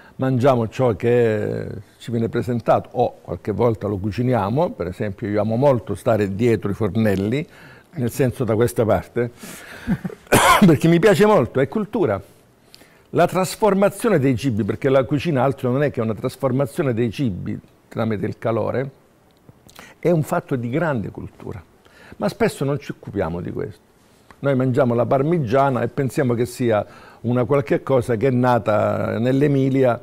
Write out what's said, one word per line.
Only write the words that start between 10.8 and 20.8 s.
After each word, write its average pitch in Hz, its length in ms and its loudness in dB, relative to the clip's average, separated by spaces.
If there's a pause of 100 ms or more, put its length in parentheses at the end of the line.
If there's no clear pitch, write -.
mi 170 120 4
piace 196 260 6
molto, 165 340 2
è 135 80 2
cultura. 170 540 -2 (880)
La 160 180 2
trasformazione 196 920 2
dei 131 180 2
cibi, 113 260 -2
perché 113 240 -2
la 135 160 4
cucina 147 400 -2
altro 131 280 -2
non 135 100 0
è 143 80 0
che - 100 -6
una 110 140 -2
trasformazione 131 800 -2
dei 117 160 -2
cibi 101 500 -6 (280)
tramite 110 400 -4
il 104 100 -8
calore, 113 520 -2 (1080)
è 165 140 0
un 165 100 2
fatto 170 340 -4
di 120 140 -6
grande 139 400 -2